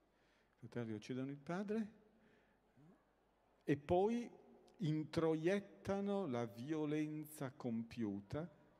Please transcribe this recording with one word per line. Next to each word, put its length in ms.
I 80
fratelli 260
uccidono 360
il 80
padre 520
e 120
poi 560
introiettano 1500
la 200
violenza 1040
compiuta 1000